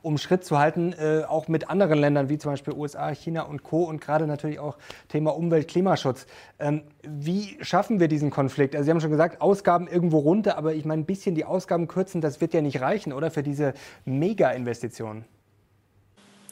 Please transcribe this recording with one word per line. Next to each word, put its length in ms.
um 160
Schritt 260
zu 140
halten, 340
äh, 300
auch 240
mit 240
anderen 300
Ländern 280
wie 80
zum 140
Beispiel 240
U 100
S 120
A, 180
China 280
und 200
Co. 220
und 160
gerade 260
natürlich 320
auch 180
Thema 280
Umwelt, 320
Klimaschutz. 580
Ähm, 240
wie 520
schaffen 400
wir 80
diesen 220
Konflikt? 440
Also 120
Sie 40
haben 100
schon 120
gesagt, 280
Ausgaben 460
irgendwo 320
runter, 400
aber 160
ich 100
meine, 180
ein 40
bisschen 300
die 80
Ausgaben 420
kürzen, 340
das 200
wird 120
ja 80
nicht 200
reichen, 320
oder, 180
für 140
diese 280
Mega-Investitionen? 1200